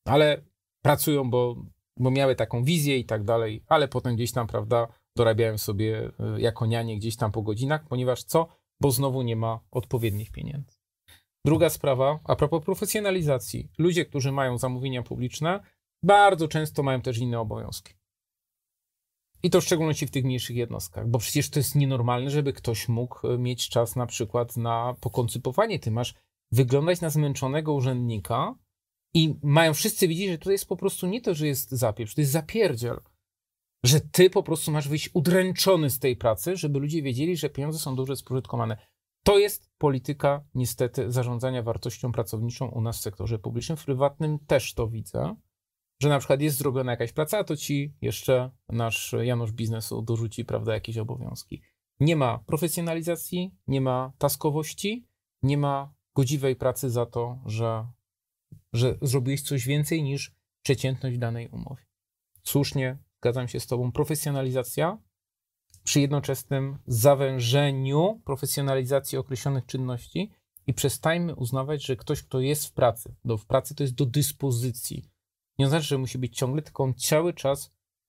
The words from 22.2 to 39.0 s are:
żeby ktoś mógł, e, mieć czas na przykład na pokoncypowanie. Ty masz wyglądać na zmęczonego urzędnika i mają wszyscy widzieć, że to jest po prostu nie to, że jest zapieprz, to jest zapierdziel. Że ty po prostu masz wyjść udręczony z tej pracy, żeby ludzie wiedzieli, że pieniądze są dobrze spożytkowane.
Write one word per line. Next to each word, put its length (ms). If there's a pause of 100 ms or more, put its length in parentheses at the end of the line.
żeby 240
ktoś 340
mógł, 400
e, 100
mieć 320
czas 260
na 100
przykład 520
na 420
pokoncypowanie. 800
Ty 120
masz 220 (380)
wyglądać 500
na 80
zmęczonego 640
urzędnika 800 (580)
i 300
mają 300
wszyscy 340
widzieć, 220
że 80
to 140
jest 160
po 100
prostu 300
nie 140
to, 120
że 140
jest 240
zapieprz, 440
to 60
jest 100
zapierdziel. 680 (840)
Że 160
ty 280
po 140
prostu 280
masz 160
wyjść 260
udręczony 760
z 100
tej 160
pracy, 420
żeby 220
ludzie 220
wiedzieli, 360
że 120
pieniądze 300
są 160
dobrze 200
spożytkowane. 640 (480)